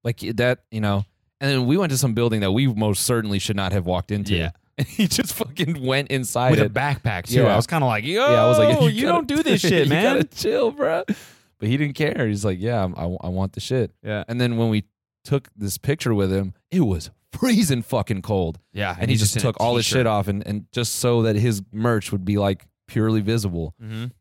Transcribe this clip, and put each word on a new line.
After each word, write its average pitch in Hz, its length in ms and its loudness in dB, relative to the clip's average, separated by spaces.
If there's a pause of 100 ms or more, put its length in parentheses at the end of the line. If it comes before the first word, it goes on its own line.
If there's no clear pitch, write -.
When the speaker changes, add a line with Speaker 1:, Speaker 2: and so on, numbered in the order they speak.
Speaker 1:
Like, 120 140 -4 (180)
that, 123 240 2 (100)
you 110 100 -6
know. 101 240 0 (360)
And 139 100 0
then 131 160 2
we 143 100 2
went 185 140 0
to 131 80 0
some 123 160 0
building 113 280 2
that 95 100 2
we 135 160 2
most 107 360 0
certainly 107 360 0
should 104 160 -4
not 95 160 -2
have 95 140 -2
walked 90 260 -2
into. 101 240 -2
Speaker 2:
Yeah. 80 180 -2
Speaker 1:
<laughs> - 60 -20 (180)
And 135 80 -2
he - 200 0
just - 280 -2
fucking 151 500 -6
went 131 240 0
inside 127 440 0
Speaker 2:
With 110 80 4
a 107 40 4
Speaker 1:
it. 101 80 -2
Speaker 2:
backpack, 120 540 -2
too. - 160 4
Speaker 1:
Yeah. - 100 4
Speaker 2:
I - 40 4
was 117 100 2
kinda 160 200 0
like, 110 180 0
Yo, 147 80 -4 (140)
Speaker 1:
Yeah, 302 160 4
I 311 60 6
was 311 100 6
like, 294 220 4
<laughs> - 0 -
"You 254 80 6
Speaker 2:
you 220 140 0
Speaker 1:
gotta 339 160 2
Speaker 2:
don't 302 100 -4
do 311 140 0
this - 180 2
Speaker 1:
<laughs> 180 80 2
Speaker 2:
shit, 160 160 4
Speaker 1:
you 135 60 2
Speaker 2:
man." 208 260 2
Speaker 1:
gotta 165 120 0
chill, 220 420 -2
bro. 185 340 -2 (540)
But 107 100 -4
he 123 80 2
didn't 143 180 -2
care. 151 320 0
He's 104 160 -2
like, 95 160 -2
"Yeah, 110 240 -2
I'm, 92 140 -2
I, - 60 -8 (240)
I - 20 -4
want 92 240 -2
the - 80 -10
shit." 123 320 -2 (100)
Speaker 2:
Yeah. 104 260 -6
Speaker 1:
And 120 120 -6
then 120 160 0
when 113 140 0
we 107 140 0 (400)
took - 300 -4
this 101 220 -6
picture 135 380 -2
with 98 180 2
him, 95 220 -4 (160)
it 185 100 2
was 95 300 0 (220)
freezing 202 500 2
fucking 104 400 -2
cold. 87 380 -2 (120)
Speaker 2:
Yeah, 98 200 -4
Speaker 1:
And 87 100 -10
Speaker 2:
and 117 80 0
Speaker 1:
he - 20 4
Speaker 2:
he's 107 80 2
Speaker 1:
just 104 140 2
Speaker 2:
just 110 100 -2
in 127 60 2
a - 20 -8
Speaker 1:
took - 80 -12
all 120 160 2
his 117 80 0
Speaker 2:
t-shirt. - 160 0
Speaker 1:
shit 120 60 2
off 104 200 2
and, 104 200 -4
and 104 260 -6
just 120 240 -4
so 120 280 2
that 110 120 2
his 107 240 2 (100)
merch 110 400 -2
would 95 140 -4
be, 101 140 0
like, 98 260 0 (240)
purely 110 320 2
visible. 95 600 -2
Speaker 2:
Mm-hmm. 110 260 -10 (140)